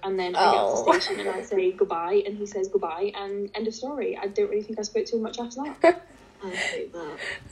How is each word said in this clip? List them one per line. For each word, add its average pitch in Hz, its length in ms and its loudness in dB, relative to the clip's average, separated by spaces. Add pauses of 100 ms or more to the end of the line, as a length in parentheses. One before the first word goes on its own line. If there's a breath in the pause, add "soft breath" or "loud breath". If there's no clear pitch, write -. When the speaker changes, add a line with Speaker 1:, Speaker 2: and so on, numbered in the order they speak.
Speaker 1:
And 190 160 -2
then 180 160 -2
I 175 160 6
get 113 80 6
off 110 260 2
the 339 60 10
Speaker 2:
Oh. - 80 6
Speaker 1:
station - 220 -2
and - 80 -4
I - 120 -4
say 185 300 2
goodbye, 185 540 2
and 208 120 -4
he 202 80 -6
says 196 220 -2
goodbye, 185 480 -2
and 202 400 -6
end 220 120 -2
of 220 60 -2
story. 247 440 -4
I 202 100 -4
don't 202 220 0
really 208 140 0
think 220 160 -6
I 214 40 -4
spoke 220 240 -2
to 233 80 -2
him 220 80 0
much 220 160 -6
after 240 240 -8
that. 330 460 4
Speaker 2:
<laughs> - 340 -20
Speaker 3:
I 381 60 -8
hate - 440 -4
that. 339 240 -8 (340 loud breath)